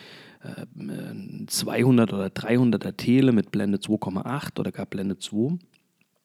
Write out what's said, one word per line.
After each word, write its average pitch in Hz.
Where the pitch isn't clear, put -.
ein, -
äh, -
ein -
zweihundert 113
oder 98
dreihunderter 113
Tele 127
mit 104
Blende 101
zwei 107
Komma 95
acht 131
oder 101
gar 95
Blende 98
zwei. 131